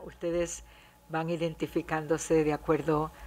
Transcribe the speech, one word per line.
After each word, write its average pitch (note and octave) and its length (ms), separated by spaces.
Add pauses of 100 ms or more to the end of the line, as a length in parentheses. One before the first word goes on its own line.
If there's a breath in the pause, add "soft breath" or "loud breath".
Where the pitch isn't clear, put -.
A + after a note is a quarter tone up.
Ustedes E3+ 600 (440 soft breath)
van E3 220
identificándose D#3+ 1120
de D3+ 80
acuerdo D3+ 600 (140)